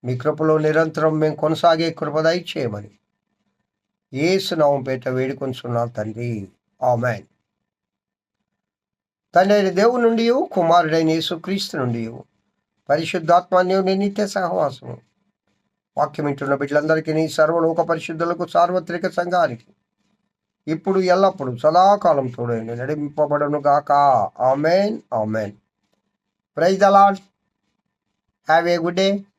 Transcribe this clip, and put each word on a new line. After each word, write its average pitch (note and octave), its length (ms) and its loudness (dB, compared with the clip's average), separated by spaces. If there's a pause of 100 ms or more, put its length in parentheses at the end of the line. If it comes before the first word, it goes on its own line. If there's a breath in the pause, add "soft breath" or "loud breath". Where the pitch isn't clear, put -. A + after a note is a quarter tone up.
మీ B2+ 140 -4
కృపలో D#3 400 0
నిరంతరం D#3 600 0
మేము D#3 180 0
కొనసాగే D#3+ 540 2
కృప D#3 300 -4
దయచేయమని D3 720 -4 (1200)
యేసు F3+ 400 0
నామం C#3+ 280 2
పేరిట C3 260 -6
వేడుకొంచున్నాం B2+ 800 -4
తండ్రి. A2 600 -8 (340)
ఆమేన్. A#2+ 440 -2 (2000)
తండ్రి F#3+ 200 6
అయిన G3 160 2
దేవుని A#3 320 2
నుండి, A3+ 220 2 (280)
కుమారుడైన E3 580 2
యేసుక్రీస్తు E3+ 680 -4
నుండి, A#2+ 260 -4 (840)
పరిశుద్ధాత్మ E3+ 720 0
అన్యోన్య F#3+ 360 2
నిత్య G3+ 320 -2
సహవాసము E3 680 -4 (1000)
వాక్యం D3 300 -2
వింటున్న C#3 280 -2
బిడ్డలందరికీ, D3+ 580 -2
నీ D#3+ 160 0
సర్వలోక E3 520 0
పరిశుద్ధులకు, E3+ 680 -4
సార్వత్రిక F3 600 -2
సంఘానికి F3 580 -2 (1000)
ఇప్పుడు F#3 340 -2
ఎల్లప్పుడూ F3+ 560 0
సదాకాలం E3 680 2
తోడైండి, A#2+ 500 -6
నడిపింపబడును D3 840 -2
గాక. C#3+ 340 2 (480)
ఆమేన్, D#3+ 580 0 (140)
ఆమేన్. G#2+ 400 -4 (1040)
Praise F#3 240 2
the G3+ 100 6
Lord. G3 260 6 (1300)
Have E3 180 4
a F3 160 2
good F3 140 -4
day. G3 180 2 (240)